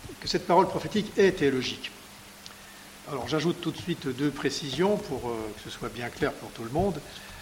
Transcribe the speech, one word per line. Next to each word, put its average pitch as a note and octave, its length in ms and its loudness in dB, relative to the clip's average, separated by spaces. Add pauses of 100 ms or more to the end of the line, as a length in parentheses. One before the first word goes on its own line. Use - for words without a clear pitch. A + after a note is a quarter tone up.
(200)
que - 80 -8
cette - 200 0
parole F#3 200 8
prophétique F#3 520 0
est F#3+ 140 10
théologique. B2+ 580 2 (1200)
Alors B2 160 -4
j'ajoute D#3 340 2
tout D#3+ 100 -2
de - 60 -6
suite D#3+ 300 -4
deux C3+ 240 2
précisions D3 640 2
pour, A#2+ 320 -4
euh, A2 260 -4
que - 140 -12
ce - 0 -
soit A2+ 200 -6
bien A#2 200 -6
clair C#3 240 0
pour A2 160 -10
tout - 140 -10
le A2+ 80 -6
monde. F3 280 2 (420)